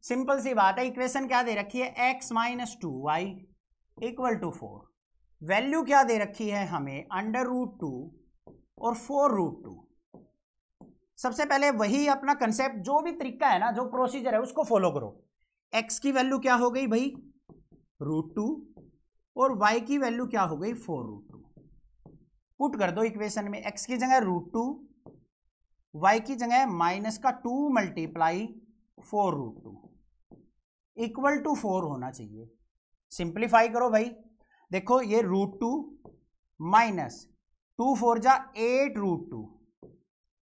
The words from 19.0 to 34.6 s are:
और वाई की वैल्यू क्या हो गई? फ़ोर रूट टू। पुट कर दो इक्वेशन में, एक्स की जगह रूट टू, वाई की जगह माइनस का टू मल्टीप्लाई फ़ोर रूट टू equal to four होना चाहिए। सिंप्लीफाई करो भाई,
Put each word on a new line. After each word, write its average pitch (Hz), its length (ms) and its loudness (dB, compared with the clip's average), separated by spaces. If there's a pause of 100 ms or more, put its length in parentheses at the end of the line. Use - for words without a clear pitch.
और 262 220 2
वाई 208 240 4
की 277 160 0
वैल्यू 240 300 0
क्या 214 160 0
हो 160 140 -2
गई? 208 180 -4
फ़ोर 151 300 -6
रूट 104 260 -14
टू। - 60 -20 (1200)
पुट 269 200 -2
कर 190 120 0
दो 208 120 -2
इक्वेशन 214 480 -4
में, 208 100 -10
एक्स - 240 -8
की 247 120 -4
जगह 262 220 4
रूट 180 340 0
टू, 226 100 0 (1300)
वाई 190 280 4
की 269 160 -8
जगह 240 300 2
माइनस 190 500 -2
का 262 140 0 (120)
टू 269 280 -2
मल्टीप्लाई 170 760 0 (540)
फ़ोर 196 340 0
रूट 113 280 -8
टू 101 120 -18 (1200)
equal 262 420 0
to 302 180 -2
four 185 260 -2
होना 131 280 -6
चाहिए। 110 380 -16 (640)
सिंप्लीफाई 220 580 4
करो 240 200 0
भाई, 220 200 2 (640)